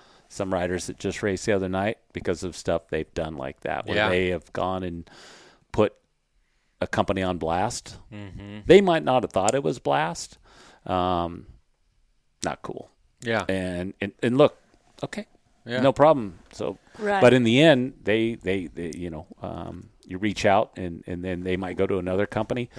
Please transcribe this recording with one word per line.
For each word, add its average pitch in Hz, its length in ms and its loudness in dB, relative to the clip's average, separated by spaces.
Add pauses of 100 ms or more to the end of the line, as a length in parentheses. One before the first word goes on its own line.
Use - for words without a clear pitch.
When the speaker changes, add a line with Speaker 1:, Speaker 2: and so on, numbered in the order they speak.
(300)
Speaker 1:
Some 95 220 -6
riders 90 340 -2
that - 120 -10
just - 240 -4
raced 98 220 -2
the 113 80 2
other 95 160 0
night 95 300 -2 (160)
because 87 280 -4
of 90 140 -8
stuff 82 320 -4
they've 78 240 -4
done 80 240 -6
like 67 240 -10
that, - 260 -6
where 101 100 -4
Speaker 2:
Yeah. 107 120 2
Speaker 1:
they 90 220 2
have 87 240 -6
gone 92 280 -4
and 85 260 -8 (640)
put 107 200 2 (880)
a 92 60 -2
company 95 360 0
on 92 140 0
blast. 85 640 -4 (120)
Speaker 2:
Mm-hmm. 101 540 -14
Speaker 1:
They 165 160 10
might 170 240 4
not 127 200 2
have - 80 -4
thought 98 220 2
it 139 80 0
was 143 160 -2
blast. 147 600 -4 (480)
Um, 90 580 -2 (1000)
not - 180 -6
cool. - 280 -12 (300)
Speaker 2:
Yeah. 113 260 -2
Speaker 1:
And, 92 540 -4
and, 101 120 -6 (100)
and 123 160 2
look, 143 180 4 (460)
okay, - 240 -10 (400)
Speaker 2:
Yeah. 120 140 -2
Speaker 1:
no 131 120 4
problem. 135 460 4 (140)
So, 98 260 -6 (200)
Speaker 3:
Right. 202 220 0
Speaker 1:
but 123 140 8
in 127 100 6
the 117 160 6
end, 139 420 6
they, 113 340 0
they, 92 320 -4
they, 82 280 -8
you 87 140 -8
know, 80 160 -12 (160)
um, 85 480 -12 (180)
you 90 100 -8
reach 98 280 -2
out 104 300 4
and, 87 320 -8
and 87 160 -8
then 90 180 -4
they 92 140 0
might 92 200 -6
go 95 100 2
to 98 120 0
another 92 280 0
company. 120 520 -4